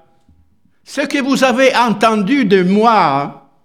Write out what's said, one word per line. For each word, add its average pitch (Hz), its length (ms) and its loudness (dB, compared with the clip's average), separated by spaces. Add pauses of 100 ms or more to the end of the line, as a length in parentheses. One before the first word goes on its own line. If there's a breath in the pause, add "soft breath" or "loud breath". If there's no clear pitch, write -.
(840)
Ce - 160 -10
que 294 160 -4
vous 269 260 0
avez 262 320 2
entendu 226 680 0
de 190 180 2
moi, 180 880 0 (140)